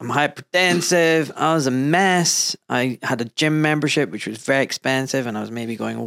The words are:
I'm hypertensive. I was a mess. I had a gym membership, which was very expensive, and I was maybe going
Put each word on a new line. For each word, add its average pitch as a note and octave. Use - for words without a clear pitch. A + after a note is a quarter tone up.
I'm A#2+
hypertensive. D#3+
I D#3+
was D3
a B2+
mess. E3+
I B2
had A#2+
a A#2+
gym D#3
membership, D3+
which G#2
was A2
very C3+
expensive, C3
and A2
I -
was A2
maybe A#2
going A2+